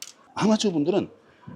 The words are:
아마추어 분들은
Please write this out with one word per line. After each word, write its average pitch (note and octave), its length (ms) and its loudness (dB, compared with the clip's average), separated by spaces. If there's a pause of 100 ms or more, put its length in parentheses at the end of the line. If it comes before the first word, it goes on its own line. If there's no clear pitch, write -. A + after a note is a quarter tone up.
(340)
아마추어 G#3+ 360 2
분들은 E3 380 0 (480)